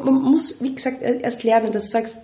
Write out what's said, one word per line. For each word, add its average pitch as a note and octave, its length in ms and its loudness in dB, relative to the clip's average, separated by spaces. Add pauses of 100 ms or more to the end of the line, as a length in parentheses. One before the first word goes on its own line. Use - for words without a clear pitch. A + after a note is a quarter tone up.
man C4 100 4
muss, C4+ 480 2
wie C4 120 -4
gesagt, C4 280 -4
erst A#3+ 420 -2
lernen, A3+ 280 2
dass G#3 140 -2
du - 40 -2
sagst, A3+ 340 -2